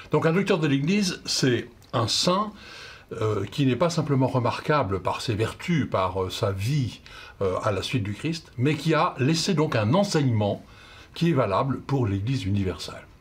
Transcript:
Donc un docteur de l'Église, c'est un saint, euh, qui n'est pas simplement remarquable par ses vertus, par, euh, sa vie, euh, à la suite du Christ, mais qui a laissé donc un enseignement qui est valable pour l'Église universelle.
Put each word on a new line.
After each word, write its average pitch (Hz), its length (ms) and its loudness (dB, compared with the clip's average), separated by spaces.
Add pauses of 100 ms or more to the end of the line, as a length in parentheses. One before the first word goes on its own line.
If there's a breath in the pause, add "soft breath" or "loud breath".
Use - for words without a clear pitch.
(120)
Donc 151 120 2
un 160 80 4
docteur 190 280 2
de 156 80 2
l'Église, 165 560 0
c'est 120 440 0 (240)
un 117 140 0
saint, 196 460 0 (680 loud breath)
euh, 107 240 0
qui 139 220 -2
n'est 123 100 4
pas 170 140 2
simplement 135 380 0
remarquable 117 720 0
par 92 200 -4
ses 113 140 -2
vertus, 110 560 -2
par, 92 340 0
euh, 92 60 -4
sa 101 220 -2
vie, 110 480 -2 (420 loud breath)
euh, 95 200 0
à 113 80 0
la 92 120 0
suite 120 200 -2
du 101 120 -4
Christ, 160 420 -8
mais 143 200 2
qui 156 180 0
a 147 240 2
laissé 156 360 2
donc 151 220 2
un 110 160 4
enseignement 135 720 2 (500 loud breath)
qui 170 160 2
est - 20 4
valable 120 480 2
pour 131 260 0
l'Église 101 400 -2
universelle. 95 600 -2 (140)